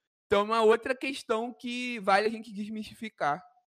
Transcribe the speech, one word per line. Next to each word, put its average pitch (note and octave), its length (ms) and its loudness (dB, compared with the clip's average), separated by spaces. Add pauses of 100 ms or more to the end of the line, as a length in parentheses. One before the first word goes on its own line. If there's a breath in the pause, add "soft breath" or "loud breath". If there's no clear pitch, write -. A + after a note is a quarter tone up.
(260)
Então, G3+ 140 4
é G#3 40 2
uma A3+ 180 2
outra A3+ 320 4
questão B3+ 580 -4
que A#3+ 480 -6
vale G3 260 4
a A3 40 0
gente A3+ 220 -8
desmistificar. G#3 920 -6 (340)